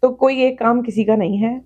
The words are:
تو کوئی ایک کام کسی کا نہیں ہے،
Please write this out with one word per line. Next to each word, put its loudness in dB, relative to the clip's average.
تو 2
کوئی 0
ایک 0
کام 0
کسی -2
کا 2
نہیں -2
ہے، -4